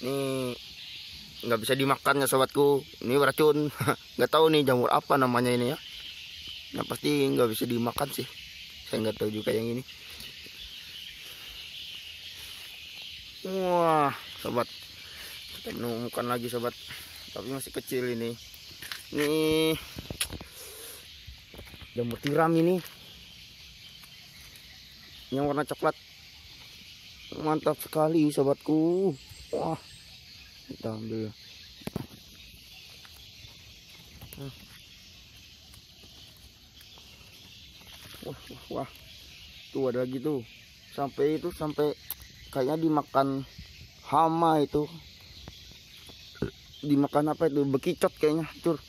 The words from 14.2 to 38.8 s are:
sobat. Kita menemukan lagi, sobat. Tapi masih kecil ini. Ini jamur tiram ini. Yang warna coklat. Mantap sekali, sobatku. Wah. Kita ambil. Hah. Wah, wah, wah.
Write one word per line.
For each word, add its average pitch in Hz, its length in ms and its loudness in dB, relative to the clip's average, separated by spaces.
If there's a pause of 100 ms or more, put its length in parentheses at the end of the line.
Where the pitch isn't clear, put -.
sobat. 120 320 0 (880)
Kita - 160 -8
menemukan 117 560 -4
lagi, 120 160 -2
sobat. 120 260 -2 (640)
Tapi 104 160 -8
masih 135 240 -8
kecil 123 400 -2
ini. 117 420 -6 (500)
Ini 147 240 0 (2750)
jamur 120 240 -4
tiram 156 400 4
ini. 170 240 4 (2500)
Yang 139 160 0
warna 143 160 2
coklat. 147 320 0 (1400)
Mantap 156 400 2
sekali, 156 560 4
sobatku. 156 800 4 (400)
Wah. 156 240 0 (880)
Kita 110 320 -6
ambil. 110 320 -6 (3000)
Hah. 135 120 -12 (3750)
Wah, 147 80 -10 (160)
wah, 127 140 -16 (100)
wah. 135 140 -6 (840)